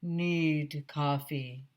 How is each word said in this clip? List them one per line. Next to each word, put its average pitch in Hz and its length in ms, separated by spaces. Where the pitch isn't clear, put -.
Need 165 840
coffee 139 760